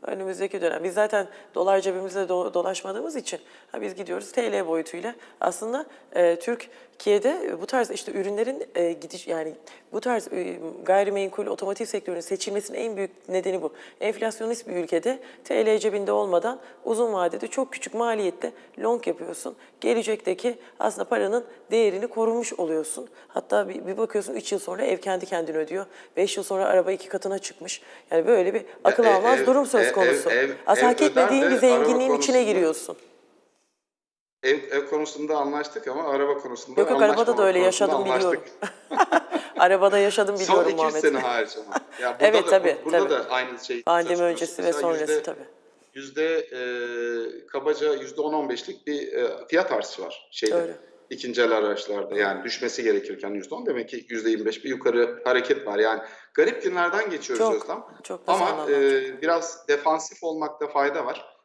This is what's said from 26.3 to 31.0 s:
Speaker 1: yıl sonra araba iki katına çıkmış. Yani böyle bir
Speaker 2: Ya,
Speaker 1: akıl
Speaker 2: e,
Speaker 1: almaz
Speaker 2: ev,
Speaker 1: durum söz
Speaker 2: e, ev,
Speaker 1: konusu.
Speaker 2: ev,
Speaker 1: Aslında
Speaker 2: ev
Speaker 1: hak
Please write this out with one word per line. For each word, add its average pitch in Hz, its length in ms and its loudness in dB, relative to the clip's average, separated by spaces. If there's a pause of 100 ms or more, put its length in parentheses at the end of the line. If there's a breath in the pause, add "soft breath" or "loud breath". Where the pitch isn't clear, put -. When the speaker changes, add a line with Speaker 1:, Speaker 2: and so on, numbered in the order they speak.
Speaker 1:
yıl 202 60 -6
sonra 190 220 0
araba 185 260 4
iki - 180 -6
katına 196 300 -4
çıkmış. - 420 -12 (300 loud breath)
Yani 165 160 4
böyle 190 260 6
bir 214 80 0
Speaker 2:
Ya, - 60 -14 (160 loud breath)
Speaker 1:
akıl 214 200 6
Speaker 2:
e, 220 60 8
Speaker 1:
almaz 208 300 6
Speaker 2:
ev, - 60 2
Speaker 1:
durum 262 200 6
söz 233 200 4
Speaker 2:
e, - 40 4
ev, - 40 0
Speaker 1:
konusu. 143 360 4
Speaker 2:
ev, 127 200 2 (160)
Speaker 1:
Aslında 220 220 6
Speaker 2:
ev 247 60 6
Speaker 1:
hak 247 80 2